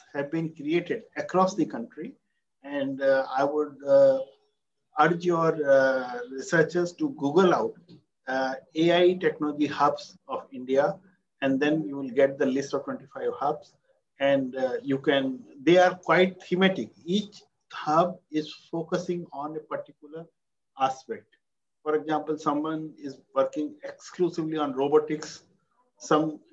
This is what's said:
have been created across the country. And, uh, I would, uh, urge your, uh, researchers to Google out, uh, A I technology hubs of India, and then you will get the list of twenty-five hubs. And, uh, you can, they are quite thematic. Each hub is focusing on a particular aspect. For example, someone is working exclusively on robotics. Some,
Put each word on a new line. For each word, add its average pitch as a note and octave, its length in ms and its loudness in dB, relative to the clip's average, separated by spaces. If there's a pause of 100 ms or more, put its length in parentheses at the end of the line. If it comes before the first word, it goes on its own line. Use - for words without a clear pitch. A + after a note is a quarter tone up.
(140)
have D3 160 -4
been E3 240 -4
created D3 480 -4 (140)
across F#3+ 380 0
the F3+ 120 -2 (100)
country. C3+ 320 -12 (540)
And, C4+ 380 -6
uh, C3+ 240 2 (160)
I C#3 40 2
would, C#3+ 320 -2 (100)
uh, C#3 320 6 (840)
urge E3+ 200 0
your, E3 280 2 (240)
uh, C3 420 2 (140)
researchers E3 680 0
to D3+ 100 -2 (120)
Google D#3+ 320 4
out, A2+ 200 -2 (600)
uh, C3 200 -2 (200)
A D#3 100 2 (140)
I F3+ 160 6 (100)
technology D3 420 0 (120)
hubs C#3+ 260 0 (240)
of C3 160 -8 (160)
India, C3 260 2 (560)
and C3+ 180 0
then D3+ 140 2 (140)
you C#3 120 -8
will B2+ 200 -8
get C#3 180 2
the C3 180 0
list C#3 180 -6
of C3+ 100 -4
twenty-five B2+ 480 -8 (120)
hubs. D3 300 -6 (440)
And, C3+ 380 0
uh, C3 260 -2
you C3+ 160 -2
can, C#3 260 0 (380)
they E3 160 6
are F3+ 160 6
quite F3+ 480 2
thematic. F3+ 460 0 (280)
Each - 260 -6 (300)
hub E3+ 460 0 (120)
is D#3 160 -2 (240)
focusing F3 640 -4
on D3 240 -10
a D#3 40 -8 (140)
particular D3 480 -12 (640)
aspect. - 400 -10 (540)
For D3+ 120 -2
example, D3+ 420 -2
someone D#3 460 -2 (160)
is C#3 220 -14 (140)
working C3+ 400 -2 (160)
exclusively D#3+ 680 -4
on C#3+ 140 -2
robotics. D3+ 720 0 (560)
Some, D#3 420 0 (120)